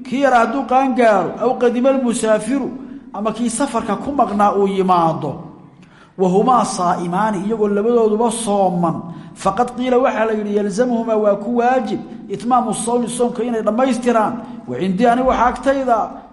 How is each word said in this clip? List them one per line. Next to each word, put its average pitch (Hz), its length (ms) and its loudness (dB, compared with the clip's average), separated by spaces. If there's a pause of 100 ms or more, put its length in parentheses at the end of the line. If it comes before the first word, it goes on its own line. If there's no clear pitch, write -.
kii 262 180 -4
yara 254 180 4
hadduu 233 280 0
qaan 262 280 2
gaaro, 208 440 4
"aw 240 200 0
qadima 240 300 2
almusaafiru," 226 800 0 (440)
ama 208 180 -4
kii 233 180 -2
safarka 233 460 -2
ku - 160 -6
maqnaa 208 440 2
uu 196 120 2
yimaado, 170 640 2 (840)
"wa 185 120 2
humaa 214 360 4
saa'imaani," 175 800 -2
iyagoo 214 200 0
labadooduba 220 640 2
sooman, 180 640 0 (400)
"faqad 214 400 -2
qiila," 247 220 2
waxaa 220 280 2
la 220 80 -2
yidhi, 208 220 -2
"yalzamuhumaa," 226 600 0
waa 214 200 4
ku 233 220 -4
waajib, 233 420 0 (300)
"itmaamu 226 440 0
sawmi," 240 360 -2
soomka 240 340 -2
inay 233 180 -2
dhammaystiraan. 226 720 0 (340)
"Wa 123 120 -6
cindii," 190 260 0
aniga 247 220 4
waxaa 233 180 2
agtayda 254 520 0 (360)